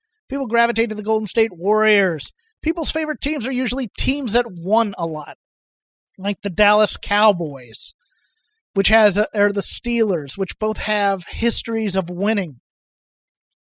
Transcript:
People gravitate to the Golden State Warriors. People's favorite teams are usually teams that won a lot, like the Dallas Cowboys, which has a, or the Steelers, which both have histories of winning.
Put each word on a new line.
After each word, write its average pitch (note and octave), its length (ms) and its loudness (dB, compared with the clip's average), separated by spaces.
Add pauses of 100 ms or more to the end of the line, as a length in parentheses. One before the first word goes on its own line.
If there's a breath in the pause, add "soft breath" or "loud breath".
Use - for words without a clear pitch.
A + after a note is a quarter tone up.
(300)
People C4+ 180 -4
gravitate A#3 420 2
to G#3 60 -4
the G#3 80 -8
Golden G#3+ 240 0
State A3+ 280 0
Warriors. G3+ 760 2 (300)
People's E4 300 -2
favorite D#4 300 -4
teams C#4+ 260 -2
are C4+ 40 -4
usually B3+ 460 -2
teams C4 360 0
that A#3+ 180 2
won G3 460 0
a F3 80 -4
lot, D3+ 320 -10 (800)
like G3 240 -4
the G3+ 80 -4
Dallas G#3 460 4
Cowboys, E3 1000 0 (800)
which G3 140 2
has G#3+ 300 6
a, G#3 160 2
or G#3 180 2
the G3 100 -2
Steelers, G#3 760 0
which F#3+ 220 -6
both G#3+ 200 -2
have G3+ 500 -2
histories A3+ 640 -2
of F3+ 140 -2
winning. F3+ 520 -2 (1040)